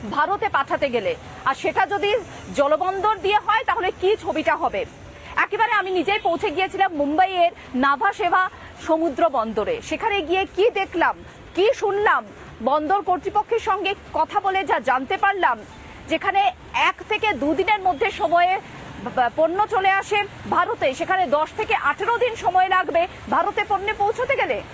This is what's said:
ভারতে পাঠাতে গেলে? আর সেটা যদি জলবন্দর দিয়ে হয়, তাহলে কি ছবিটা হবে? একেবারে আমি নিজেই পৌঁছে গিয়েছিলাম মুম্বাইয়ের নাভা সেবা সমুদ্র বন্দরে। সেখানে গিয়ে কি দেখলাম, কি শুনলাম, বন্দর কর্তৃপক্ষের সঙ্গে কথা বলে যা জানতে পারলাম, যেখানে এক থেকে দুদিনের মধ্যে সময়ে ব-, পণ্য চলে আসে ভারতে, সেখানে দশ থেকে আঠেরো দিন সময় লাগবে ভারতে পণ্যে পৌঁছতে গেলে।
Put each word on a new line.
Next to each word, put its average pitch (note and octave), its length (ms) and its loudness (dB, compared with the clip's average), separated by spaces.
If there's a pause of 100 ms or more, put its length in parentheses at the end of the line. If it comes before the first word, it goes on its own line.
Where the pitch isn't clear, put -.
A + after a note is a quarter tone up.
(140)
ভারতে D#4 420 0
পাঠাতে D4 380 0
গেলে? F#3+ 180 0 (360)
আর C4+ 140 0
সেটা F4 200 2 (120)
যদি G4+ 160 0 (480)
জলবন্দর F#4 560 2 (100)
দিয়ে G4+ 220 4
হয়, A4 220 2
তাহলে F#4 200 0 (120)
কি F#4 100 2 (120)
ছবিটা D#4 400 0
হবে? G#3 200 -2 (640)
একেবারে G#4 360 0
আমি F#4+ 180 -4
নিজেই G4+ 280 0
পৌঁছে E4+ 300 2
গিয়েছিলাম F#4 340 0 (100)
মুম্বাইয়ের E4+ 520 4 (320)
নাভা C#4+ 340 4
সেবা F#4 240 2 (440)
সমুদ্র D#4+ 360 2 (140)
বন্দরে। G#3+ 380 0 (140)
সেখানে G4+ 280 -2 (120)
গিয়ে F#4 140 0 (140)
কি F#4+ 80 4 (160)
দেখলাম, D4 340 0 (400)
কি F#4 120 4 (140)
শুনলাম, G4+ 420 2 (460)
বন্দর D4+ 400 2
কর্তৃপক্ষের G#4 600 0
সঙ্গে G4 240 0 (260)
কথা D#4+ 220 0
বলে F#4+ 200 0 (100)
যা E4 80 2 (100)
জানতে C4 360 0
পারলাম, F4 320 2 (540)
যেখানে F#4 320 0 (480)
এক - 60 -6 (140)
থেকে G#4+ 180 0 (140)
দুদিনের F4 440 2
মধ্যে F#4 220 2 (120)
সময়ে F4 320 4 (520)
ব-, A#3+ 340 0
পণ্য E4 200 2 (160)
চলে G4 160 4 (100)
আসে G#4 180 -2 (360)
ভারতে, F4+ 340 2 (100)
সেখানে F4+ 260 0 (120)
দশ D4+ 120 0 (100)
থেকে G#4+ 160 0 (160)
আঠেরো G#4 320 0
দিন A#4+ 100 0 (120)
সময় F#4 320 2
লাগবে E4+ 260 2 (320)
ভারতে G4 360 0
পণ্যে G4+ 300 -2
পৌঁছতে A#4 400 0
গেলে। D4 160 0 (180)